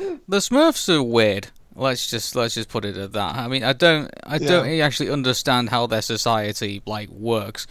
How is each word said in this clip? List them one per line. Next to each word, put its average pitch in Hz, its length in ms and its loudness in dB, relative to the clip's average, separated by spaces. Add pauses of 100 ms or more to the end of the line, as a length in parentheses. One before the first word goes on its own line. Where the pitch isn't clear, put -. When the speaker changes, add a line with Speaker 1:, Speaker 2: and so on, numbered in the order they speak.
(280)
Speaker 1:
The 196 100 0
Smurfs 277 500 2
are 156 160 4
weird. 110 440 2 (280)
Let's 127 340 -2
just, - 260 -6
let's 117 200 0
just 110 140 -6
put 107 160 -4
it 95 120 -6
at 98 160 -8
that. 95 220 -2
I 120 120 -4
mean, 131 160 -2
I 131 100 2
don't, 156 360 4 (140)
I 151 140 -4
don't 160 340 2
Speaker 2:
Yeah. 160 140 2
Speaker 1:
actually 143 240 -2
understand 127 600 0
how 120 180 0
their 113 140 0
society, 107 840 -2
like, 107 240 -6
works. 104 600 -4